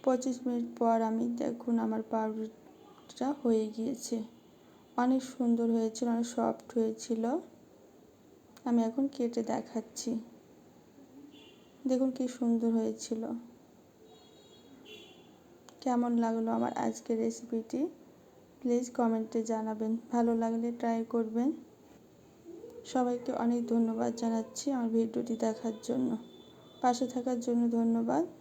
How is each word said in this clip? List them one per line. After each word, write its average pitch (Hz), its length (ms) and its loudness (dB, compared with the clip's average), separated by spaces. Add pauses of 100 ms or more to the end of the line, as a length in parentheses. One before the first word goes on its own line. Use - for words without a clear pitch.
পঁচিশ 254 440 0
মিনিট 240 320 -4
পর 226 220 4
আমি, 226 260 0
দেখুন 240 520 -2
আমার 220 240 0
পাউরুটিটা - 1300 -6 (100)
হয়ে 220 240 4
গিয়েছে। 226 560 -4 (720)
অনেক 262 260 4
সুন্দর 233 480 2
হয়েছিল, 226 360 2
অনেক 233 180 2
সফট 233 520 -2
হয়েছিল। 226 640 0 (1300)
আমি 240 180 4
এখন 233 240 2
কেটে 240 360 -2
দেখাচ্ছি। 226 760 -4 (1700)
দেখুন 254 240 4
কি 254 160 -4
সুন্দর 233 440 2
হয়েছিল। 220 560 -2 (2500)
কেমন 240 360 2
লাগলো 226 340 2
আমার 233 260 0
আজকের 233 400 -2
রেসিপিটি? 226 680 -2 (720)
প্লিজ 240 300 0
কমেন্টে 226 520 0
জানাবেন। 220 540 -2 (140)
ভালো 233 240 4
লাগলে 226 360 0
ট্রাই 233 340 0
করবেন। 233 460 2 (1300)
সবাইকে 247 460 -2
অনেক 240 360 0
ধন্যবাদ 233 480 2
জানাচ্ছি 226 560 -2
আমার 240 180 0
ভিডিওটি 226 460 0
দেখার 226 360 -2 (120)
জন্য। 240 340 0 (640)
পাশে 247 260 2
থাকার 247 320 -2
জন্য 240 320 2
ধন্যবাদ। 233 540 2 (160)